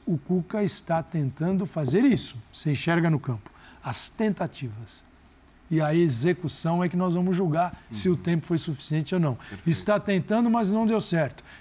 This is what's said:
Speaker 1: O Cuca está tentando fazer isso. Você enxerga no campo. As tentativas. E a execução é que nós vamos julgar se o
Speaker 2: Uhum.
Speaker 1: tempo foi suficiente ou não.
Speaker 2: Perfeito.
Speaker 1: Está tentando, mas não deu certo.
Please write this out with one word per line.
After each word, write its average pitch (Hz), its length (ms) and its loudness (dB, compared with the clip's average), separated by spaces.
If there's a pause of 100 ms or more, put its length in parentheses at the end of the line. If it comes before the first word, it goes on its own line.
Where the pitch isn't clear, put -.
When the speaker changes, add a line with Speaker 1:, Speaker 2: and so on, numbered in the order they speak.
Speaker 1:
O 175 120 0
Cuca 185 460 -2
está 165 380 -2
tentando 165 640 -2
fazer 156 380 2
isso. 240 340 2 (140)
Você - 200 -2
enxerga 170 380 2
no 151 100 2
campo. 117 300 -6 (340)
As - 260 -6
tentativas. 139 960 -4 (680)
E 160 100 2
a 151 140 2
execução 165 880 0
é 180 60 0
que 180 80 -2
nós 180 180 2
vamos 180 200 2
julgar 170 380 0 (160)
se 107 200 -4
o - 20 4
Speaker 2:
Uhum. 165 60 2
Speaker 1:
tempo 170 280 -2
foi 170 120 0
suficiente 151 580 -4
ou 180 60 2
não. 143 140 2
Speaker 2:
Perfeito. - 340 -6
Speaker 1:
Está 208 300 2
tentando, 208 500 0
mas 226 220 2
não 220 140 2
deu 220 160 2
certo. - 420 -2 (180)